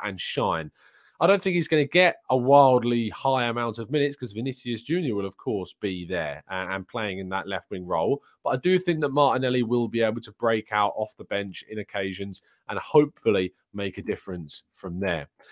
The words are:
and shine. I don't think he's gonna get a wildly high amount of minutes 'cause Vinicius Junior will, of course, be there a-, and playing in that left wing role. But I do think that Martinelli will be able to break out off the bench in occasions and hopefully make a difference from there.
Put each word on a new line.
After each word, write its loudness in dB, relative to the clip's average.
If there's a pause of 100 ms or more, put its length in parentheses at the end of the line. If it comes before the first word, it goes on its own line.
and -6
shine. -2 (500)
I 4
don't 4
think 0
he's 0
gonna 4
get 4 (120)
a 4
wildly 6
high 0
amount -2
of -8
minutes 0
'cause -10
Vinicius -6
Junior -2
will, -2
of -10
course, -4
be -4
there -4
a-, -4
and -6
playing -6
in -8
that -4
left -6
wing -8
role. 0 (220)
But -2
I 0
do 2
think 0
that -2
Martinelli 2
will 0
be -2
able 0
to -14
break 0
out 2
off -4
the -16
bench -6
in -8
occasions -6 (260)
and -6
hopefully 2 (200)
make -6
a -8
difference -8
from -10
there. -2 (220)